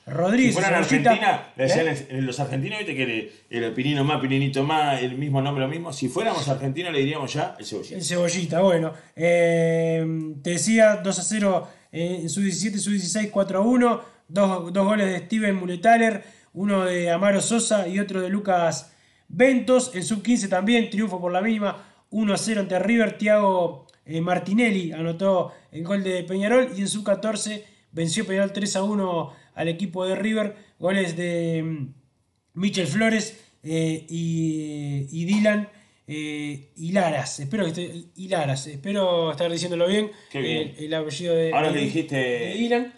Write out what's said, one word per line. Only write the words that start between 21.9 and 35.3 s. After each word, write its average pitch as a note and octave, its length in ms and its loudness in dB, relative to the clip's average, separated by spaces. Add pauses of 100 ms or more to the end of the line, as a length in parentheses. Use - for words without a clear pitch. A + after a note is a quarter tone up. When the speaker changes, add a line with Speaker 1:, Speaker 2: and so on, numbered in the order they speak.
Speaker 1:
uno G#3 240 0
a F3+ 40 2
cero G#3+ 240 -2
ante F#3 180 -2
River. G#3 380 2
Thiago, G3 720 2 (180)
eh, D#3+ 160 -6
Martinelli F3+ 680 0
anotó E3 640 0 (180)
el D#3+ 120 -10
gol G3 200 -2
de F#3 200 -2
Peñarol. G#3 520 2
Y G3 60 -4
en G3 60 -2
sub G#3 160 -6
catorce G#3+ 600 -2 (280)
venció E3 340 -2
Peñarol G3 280 0
tres G3+ 220 -4
a F#3+ 80 0
uno F#3 480 -2 (240)
al D#3+ 140 -2
equipo F3+ 360 -4
de F#3+ 100 0
River. G#3 400 -2 (240)
Goles F3+ 360 0
de, E3+ 480 -2
mm, D#3 240 -6 (680)
Michel G3 320 0
Flores, A3 520 0 (240)
eh, D#3+ 460 -2
y, D#3 1000 -4
y E3 140 -6
Dylan, G#3 440 2 (380)